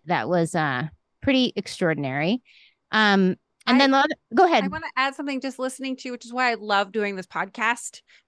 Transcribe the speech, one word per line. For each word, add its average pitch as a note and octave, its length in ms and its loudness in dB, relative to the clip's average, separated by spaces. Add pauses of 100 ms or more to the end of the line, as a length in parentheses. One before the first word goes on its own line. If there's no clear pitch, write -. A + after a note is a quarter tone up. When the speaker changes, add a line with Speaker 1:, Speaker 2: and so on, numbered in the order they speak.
Speaker 1:
that D3 240 -2
was, E3+ 260 0
uh, D3+ 340 -2 (340)
pretty B3+ 340 2
extraordinary. D#3+ 840 -2 (500)
Um, G3 440 4 (300)
and A#3+ 120 4
Speaker 2:
I, - 0 -
Speaker 1:
then C4+ 120 6
the C4+ 60 4
other, C#4+ 180 2 (180)
go B3 120 6
ahead. D4+ 180 4
Speaker 2:
I F#3+ 60 -2
wanna D4+ 180 -8 (100)
add C4+ 200 0
something C#4 240 -6
just C4 180 -8
listening C4 380 -6
to - 120 -14
you, B3 40 -8
which A#3+ 120 -12
is A#3 80 -18
why B3 200 0
I - 20 -2
love G3+ 380 0
doing G3+ 240 -4
this F#3 100 -10
podcast, A3 760 -4 (260)